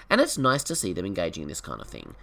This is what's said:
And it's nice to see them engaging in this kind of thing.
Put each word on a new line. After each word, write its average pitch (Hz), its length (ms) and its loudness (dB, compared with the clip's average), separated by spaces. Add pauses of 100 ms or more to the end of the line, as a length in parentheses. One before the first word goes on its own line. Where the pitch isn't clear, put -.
(100)
And 160 100 6
it's - 160 2
nice 135 280 4
to 160 120 -4
see 95 160 0
them 87 140 -2
engaging 85 380 -2
in 73 40 -8
this - 140 -8
kind 57 180 -10
of - 80 -14
thing. - 340 -14